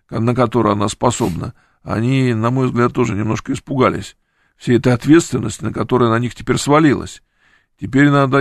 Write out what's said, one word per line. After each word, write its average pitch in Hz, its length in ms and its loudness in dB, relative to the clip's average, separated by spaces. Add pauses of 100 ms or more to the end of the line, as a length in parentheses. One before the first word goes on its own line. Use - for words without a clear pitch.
ка-, - 120 -6
на 120 140 0
которую 117 380 2
она 104 160 -2
способна, 107 640 -4 (300)
они, 123 520 -2
на 110 160 -2
мой 131 160 0
взгляд, 120 260 0
тоже 120 220 -2
немножко 110 380 -4
испугались 110 640 -2 (400)
всей 123 220 0
этой 127 160 2
ответственности, 135 680 0
на 113 80 -6
которая 120 380 0
на 113 80 0
них 120 160 -6
теперь - 240 -4
свалилась. 143 640 0 (580)
Теперь 131 300 2
надо 139 300 2